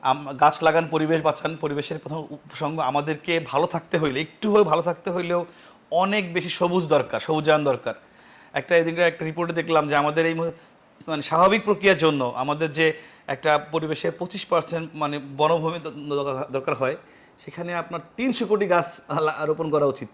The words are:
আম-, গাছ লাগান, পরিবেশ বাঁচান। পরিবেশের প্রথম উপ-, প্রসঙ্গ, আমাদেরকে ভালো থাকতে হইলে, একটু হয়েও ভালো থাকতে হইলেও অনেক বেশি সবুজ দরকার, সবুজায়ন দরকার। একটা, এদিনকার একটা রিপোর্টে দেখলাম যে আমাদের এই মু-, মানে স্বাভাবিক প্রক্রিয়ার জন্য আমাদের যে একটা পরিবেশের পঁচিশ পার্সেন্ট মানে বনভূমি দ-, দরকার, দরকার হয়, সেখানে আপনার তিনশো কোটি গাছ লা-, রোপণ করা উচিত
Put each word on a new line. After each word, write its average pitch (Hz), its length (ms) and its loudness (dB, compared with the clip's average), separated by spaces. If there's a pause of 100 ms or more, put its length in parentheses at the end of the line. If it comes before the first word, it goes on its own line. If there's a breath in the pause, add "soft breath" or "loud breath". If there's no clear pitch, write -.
আম-, 139 300 -2
গাছ 147 300 2
লাগান, 160 280 4
পরিবেশ 156 320 0
বাঁচান। 156 340 -2
পরিবেশের 151 420 -6
প্রথম 151 320 -10
উপ-, 147 180 -18
প্রসঙ্গ, 160 320 -6
আমাদেরকে 147 600 -2
ভালো 147 260 0
থাকতে 170 320 -4
হইলে, 143 220 0
একটু 202 320 -4
হয়েও 208 120 8
ভালো 160 180 2
থাকতে 170 280 -4
হইলেও 175 360 -2 (440 loud breath)
অনেক 185 440 0
বেশি 175 160 -4
সবুজ 175 380 0
দরকার, 143 320 2
সবুজায়ন 151 440 2
দরকার। 123 300 -2 (580 loud breath)
একটা, 151 240 0
এদিনকার 165 300 2
একটা 165 180 -2
রিপোর্টে 165 300 -4
দেখলাম 160 340 2
যে 147 80 2
আমাদের 151 300 2
এই 160 80 0
মু-, 165 180 -4 (540 loud breath)
মানে 151 160 -4
স্বাভাবিক 190 420 4
প্রক্রিয়ার 196 340 4
জন্য 143 380 2
আমাদের 147 360 -2
যে 156 200 2 (340 loud breath)
একটা 147 320 2
পরিবেশের 156 540 0
পঁচিশ 180 340 -8
পার্সেন্ট 165 480 0
মানে 151 240 -2 (180)
বনভূমি 160 420 2
দ-, 147 300 -12
দরকার, 139 440 -4
দরকার 135 220 -2
হয়, 131 220 -2 (420 loud breath)
সেখানে 175 360 -10
আপনার 170 260 -6 (160)
তিনশো 247 300 -2
কোটি 202 200 0
গাছ 175 340 0 (200)
লা-, 151 260 -2
রোপণ 156 240 -2
করা 143 160 4
উচিত 135 280 -2